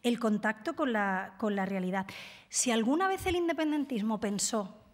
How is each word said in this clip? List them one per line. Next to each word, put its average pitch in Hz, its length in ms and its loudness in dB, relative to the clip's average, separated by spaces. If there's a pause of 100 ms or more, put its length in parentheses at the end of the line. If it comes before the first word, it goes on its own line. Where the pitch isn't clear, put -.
El 240 160 0
contacto 214 560 0
con 285 180 0
la, 196 460 0
con 208 160 0
la 190 100 0
realidad. 190 400 -2 (420)
Si - 220 -2
alguna 247 380 2
vez 381 180 0
el 359 120 2
independentismo 294 840 0
pensó 208 580 -2 (160)